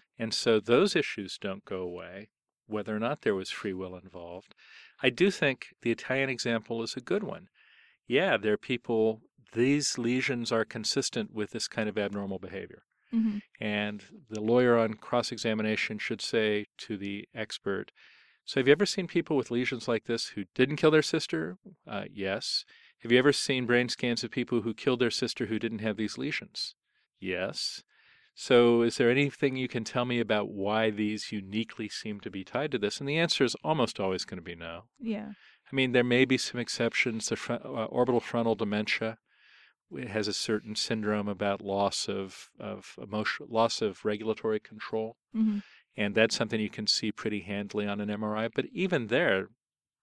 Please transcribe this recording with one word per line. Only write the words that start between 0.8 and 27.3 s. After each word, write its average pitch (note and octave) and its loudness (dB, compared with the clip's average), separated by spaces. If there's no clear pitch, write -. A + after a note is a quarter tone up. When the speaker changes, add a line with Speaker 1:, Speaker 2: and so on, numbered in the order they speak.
Speaker 1:
issues G#2 -4
don't G2 -8
go F#2+ -6
away, F2 -10
whether G#2+ -4
or - 0
not B2 -2
there G#2+ 2
was F#2+ -4
free G2 -4
will F#2 -8
involved. F2+ -14
I C3 4
do F3 2
think - -4
the A#2 0
Italian C3+ -2
example A#2 -4
is - -8
a B2+ -10
good G3+ -2
one. G#2 -10
Yeah, C#3 2
there G#2 2
are - 0
people, A2 0
these C3+ 2
lesions B2 -2
are A2+ 2
consistent A2+ -4
with G#2 -4
this - -6
kind G#2+ -2
of G2+ -2
abnormal G2+ -2
behavior. F2+ -12
Speaker 2:
Mm-hmm. A3 2
Speaker 1:
And G#2 -2
the G#2+ -4
lawyer A#2+ 6
on A2 2
cross-examination A2 -2
should - -6
say G#2+ 2
to - -8
the G2+ -6
expert, G2+ -6
"So - -2
have B2 4
you C#3 10
ever E3+ 6
seen F3+ -2
people D#3+ 0
with B2+ 0
lesions B2 -2
like A2+ 0
this - -2
who G2+ -6
didn't C3+ 2
kill D#3 6
their D#3 8
sister?" E3 -2
"Uh, G2+ -6
yes." G2 -2
"Have A#2 0
you B2 10
ever C3+ 8
seen C3 0
brain B2 4
scans A#2+ -2
of A2 -6
people A#2+ 0
who A2+ -2
killed B2+ 2
their A#2+ 4
sister - -4
who A2 -2
didn't A2+ -4
have G#2+ -2
these G#2+ -4
lesions?" - -8
"Yes." F#2 -6